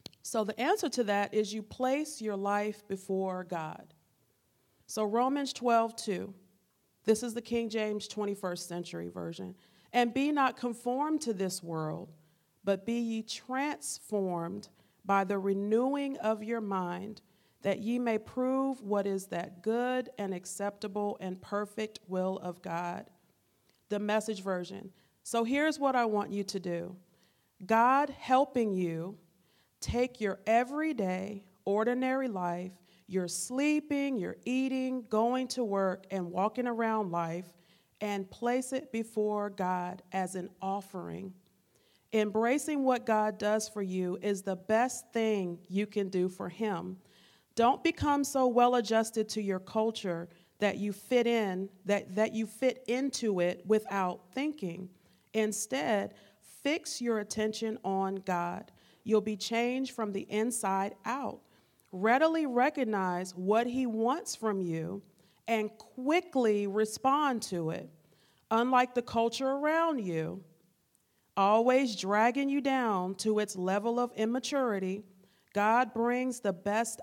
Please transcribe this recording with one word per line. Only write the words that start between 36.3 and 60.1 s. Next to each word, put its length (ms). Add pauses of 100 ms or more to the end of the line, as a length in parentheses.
walking 360
around 440
life, 460 (420)
and 300
place 440
it 180
before 580
God 640
as 240
an 140 (120)
offering. 720 (800)
Embracing 720
what 220
God 320
does 300
for 140
you 400
is 220
the 120
best 580
thing 540
you 200
can 220
do 200
for 200
him. 500 (560)
Don't 280
become 400
so 240
well 280
adjusted 540
to 120
your 180
culture 720 (300)
that 180
you 160
fit 320
in, 440 (160)
that, 300
that 180
you 120
fit 420
into 520
it 260
without 640
thinking. 580 (440)
Instead, 800 (260)
fix 640
your 180
attention 640
on 320
God. 560 (320)
You'll 180
be 160
changed 560
from 180